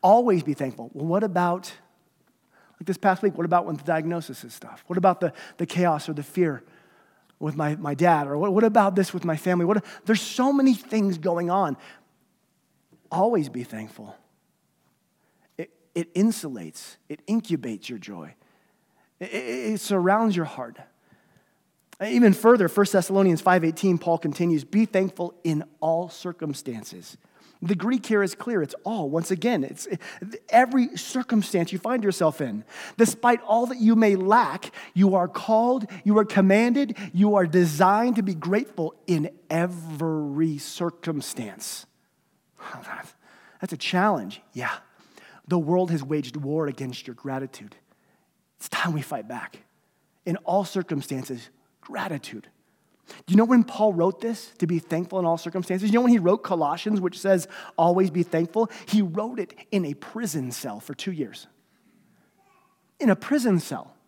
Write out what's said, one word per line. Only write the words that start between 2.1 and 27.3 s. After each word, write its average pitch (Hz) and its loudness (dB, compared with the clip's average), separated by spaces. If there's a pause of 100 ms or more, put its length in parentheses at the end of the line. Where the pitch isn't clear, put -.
like, 165 -14
this 185 -4
past 185 0
week, 175 2
what 165 -4
about 175 2
when 156 -6
the 143 -14
diagnosis 160 -4
is 120 -18
stuff? - -20
What 175 -4
about 185 4
the, 165 0 (240)
the 175 -4
chaos 170 0
or 160 -6
the 147 -8
fear 151 -2 (760)
with 151 -6
my, 151 -2
my 147 -6
dad? 156 4
Or 143 -4
what, 190 0
what 214 4
about 214 4
this 190 0
with 175 -6
my 165 0
family? 175 0
What, 202 2 (220)
there's 220 2
so 262 0
many 269 6
things 196 -2
going 170 -2
on. 180 0 (1300)
Always 180 0
be 123 -8
thankful. 107 -14 (1400)
It, 165 -12 (240)
it 170 -6
insulates, 151 -2 (120)
it - -12
incubates 143 -4
your 123 -10
joy. 87 -14 (840)
It, 185 -12
it, 240 -4
it 202 -4
surrounds 196 2
your 170 -2
heart. 120 -14 (1300)
Even 233 6
further, 220 6
First 196 2
Thessalonians 190 2
five 185 4
eighteen, 165 2
Paul 165 0
continues, 160 0
"Be 208 0
thankful 185 -2 (100)
in 156 -2 (160)
all 165 -2
circumstances." 139 -10 (420)